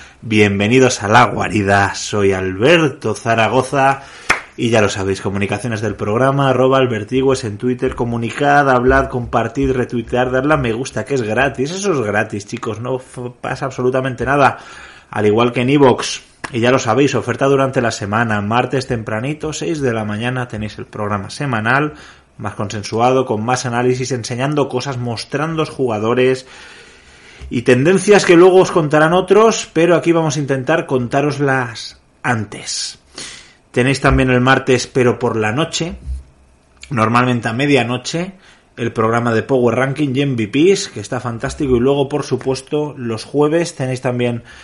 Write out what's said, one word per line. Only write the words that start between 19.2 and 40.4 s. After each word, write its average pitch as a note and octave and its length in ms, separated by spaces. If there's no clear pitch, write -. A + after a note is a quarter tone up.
seis D#3 300
de B2 100
la A2 140
mañana, A#2+ 420
tenéis G#2+ 300
el - 80
programa G#2 420
semanal, C3+ 640
más G#2 160
consensuado, A2+ 720
con G#2+ 180
más B2 220
análisis, B2 440
enseñando C3+ 600
cosas, B2 260
mostrándoos D3 720
jugadores B2 800
y A#2+ 120
tendencias F#3 640
que F3 120
luego F3 200
os F#3 140
contarán D#3 420
otros, F#3+ 580
pero E3+ 260
aquí E3 160
vamos D#3+ 240
a D#3 40
intentar C#3 460
contároslas C3 1120
antes. - 760
Tenéis C3 300
también C3 300
el B2+ 100
martes, B2+ 460
pero B2 320
por A2+ 180
la G#2+ 160
noche, E3 440
normalmente A#2 600
a A2+ 40
medianoche, C3+ 800
el A#2 140
programa A#2 420
de A2 80
Power B2 340
Ranking C3+ 380
y C#3 80
M C#3 120
V A2 140